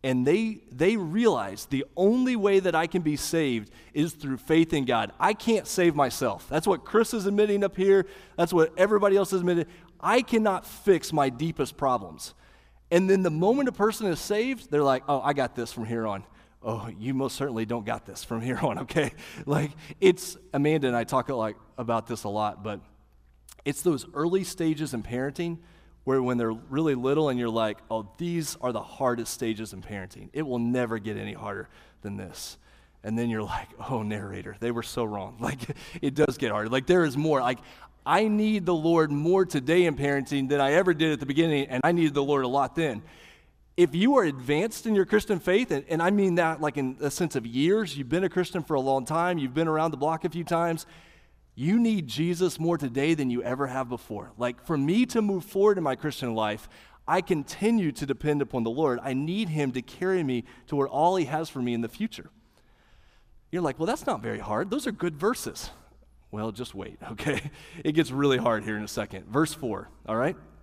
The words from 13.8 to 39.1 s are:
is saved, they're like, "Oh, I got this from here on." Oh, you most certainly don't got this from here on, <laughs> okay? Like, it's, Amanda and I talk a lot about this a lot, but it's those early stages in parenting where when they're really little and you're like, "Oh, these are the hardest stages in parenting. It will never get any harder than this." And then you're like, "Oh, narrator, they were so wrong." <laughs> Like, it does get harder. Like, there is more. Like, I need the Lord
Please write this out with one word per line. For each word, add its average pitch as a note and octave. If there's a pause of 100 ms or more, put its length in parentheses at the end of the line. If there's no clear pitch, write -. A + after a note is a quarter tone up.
is D#3+
saved, A3+
they're D3
like, C3+
"Oh, C#3
I C#3+
got C3+
this B2
from A#2
here A2+
on." G2 (360)
Oh, A2+ (100)
you B2+
most C3
certainly A#2
don't A2+
got A2+
this -
from A2+
here B2
on, A#2
<laughs> -
okay? C#3 (320)
Like, C#3+ (280)
it's, - (160)
Amanda D3
and B2
I A#2
talk C3
a C3+
lot A2 (220)
about A2+
this A#2
a G#2
lot, G#2
but G2+ (840)
it's C#3+
those D#3
early E3+
stages D#3
in A2+
parenting D3 (440)
where C3
when B2
they're A2+
really C3+
little C#3
and B2
you're A#2
like, A2 (120)
"Oh, A2
these E3+
are B2+
the G#2+
hardest A#2+
stages A2
in F#2+
parenting. G2
It D3+
will B2
never A#2
get G#2
any G#2
harder G#2 (320)
than G2+
this." - (460)
And A2
then A#2
you're A2
like, - (200)
"Oh, A#2+
narrator, G2+
they A#2
were A#2
so -
wrong." G#2
<laughs> A2+
Like, C#3 (260)
it C3
does D3
get A#2
harder. G#2
Like, C3
there F3
is C3+
more. D3+
Like, B2 (460)
I F#3+
need G#3+
the F3+
Lord D#3+